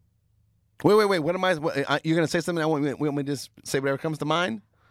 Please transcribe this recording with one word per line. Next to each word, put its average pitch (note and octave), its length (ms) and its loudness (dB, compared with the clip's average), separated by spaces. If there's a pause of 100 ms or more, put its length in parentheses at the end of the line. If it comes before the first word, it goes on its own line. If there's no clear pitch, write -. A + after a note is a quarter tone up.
(840)
Wait, G#3 140 6
wait, G#3+ 100 6
wait. F#3+ 140 2
What D#3+ 160 -2
am F#3 80 -2
I? F#3 100 4
What, D3+ 240 -2 (100)
uh, C#3+ 160 0
you're D#3+ 120 2
gonna E3 120 2
say F3 120 0
something? E3+ 220 -4
I D3+ 40 0
want, C#3+ 340 -2
want D3 160 -2
me C#3+ 60 -2
to C#3 100 -4
just C3 160 -8 (160)
say - 160 -2
whatever C#3 160 0
comes D#3 220 -6
to D3+ 80 -4
mind? E3+ 340 -2 (300)